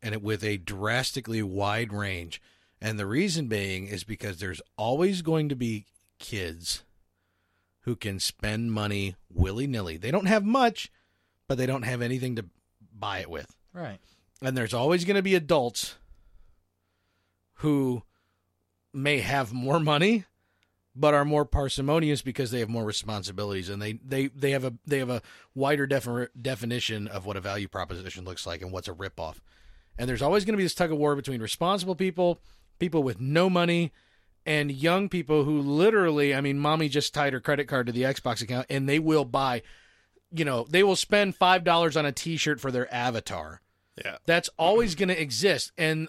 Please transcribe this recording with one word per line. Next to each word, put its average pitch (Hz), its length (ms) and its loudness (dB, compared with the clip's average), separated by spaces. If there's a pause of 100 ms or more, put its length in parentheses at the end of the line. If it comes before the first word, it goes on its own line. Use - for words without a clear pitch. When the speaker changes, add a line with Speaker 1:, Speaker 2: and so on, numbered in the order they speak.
Speaker 1:
and 110 120 -6
it, 107 80 -6
with 104 220 -2
a 104 140 0
drastically 110 840 -4
wide 101 500 -2
range. 92 480 -6 (400)
And 107 180 -4
the 101 80 -2
reason 156 420 0
being 98 380 -2
is 98 180 -8
because 104 340 -8
there's 92 220 -8 (160)
always 165 460 0
going 156 260 0
to 139 80 -4
be 113 300 -4 (320)
kids 85 640 -8 (1000)
who 120 140 -4
can 95 240 -6
spend 110 520 -4
money 101 440 -2 (160)
willy-nilly. 95 640 -2
They 101 140 -6
don't 190 160 0
have 208 180 4
much, 240 460 2 (580)
but 127 100 0
they 127 80 2
don't 131 160 -2
have 120 200 -2
anything 123 340 -2
to 110 80 -6 (520)
buy 101 240 -6
it 87 100 -8
with. 76 240 -10 (180)
Speaker 2:
Right. 143 260 -10 (440)
Speaker 1:
And 131 140 -2
there's 117 180 -2
always 160 300 2
gonna 196 180 2
be 190 120 2
adults 147 600 0 (1600)
who 135 480 0 (880)
may 139 280 0
have 117 320 -2
more 131 280 0
money, 170 440 4 (720)
but 147 180 6
are 143 100 6
more 147 200 4
parsimonious 147 800 0
because 123 280 -4
they 123 100 -2
have 107 80 -2
more 113 160 -2
responsibilities, 101 840 -4
and 101 120 -6
they, 107 120 -6 (120)
they, 135 240 -2
they 139 220 -2
have 135 140 0
a, 123 100 -4 (120)
they 143 120 2
have 127 120 -2
a 120 120 -2 (320)
wider 139 320 2
defi-, 123 420 -2 (120)
definition 117 680 -4
of 98 180 -8
what 101 100 -4
a 95 40 -6
value 98 280 -4
proposition 92 560 -8
looks 90 220 -10
like 85 160 -6
and 90 100 -10
what's 92 160 -8
a 92 60 -8
ripoff. 82 420 -10 (640)
And 123 100 -2
there's 123 140 -2
always 185 220 4
gonna 214 140 0
be 190 60 2
this 165 100 0
tug 175 180 2
of 151 60 0
war 147 160 2
between 135 260 -6
responsible 180 540 -2
people, 175 460 2 (380)
people 165 240 2
with 117 180 -2
no 156 280 4
money, 170 440 2 (540)
and 147 260 2
young 170 360 2
people 151 360 2
who 151 160 2
literally, 151 720 4
I 135 60 0
mean, 139 180 0
mommy 151 300 2
just 139 260 0
tied 143 200 2
her 123 60 -4
credit 147 280 0
card 127 180 0
to 120 60 -2
the 123 100 0
Xbox 131 400 -2
account, 123 260 -4
and 139 200 -2
they 147 100 4
will 156 280 4
buy, 127 360 0 (720)
you 160 120 0
know, 123 240 0
they 175 140 6
will 190 140 6
spend 202 400 2
five 185 260 6
dollars 170 340 4
on 151 100 2
a 139 60 0
T-shirt 151 480 -2
for 135 120 -4
their 123 200 -2
avatar. 107 680 -4 (420)
Speaker 3:
Yeah. 95 140 -8 (100)
Speaker 1:
That's 170 220 4 (100)
always 196 380 4
gonna 185 160 2
exist. 151 640 0
And 160 300 0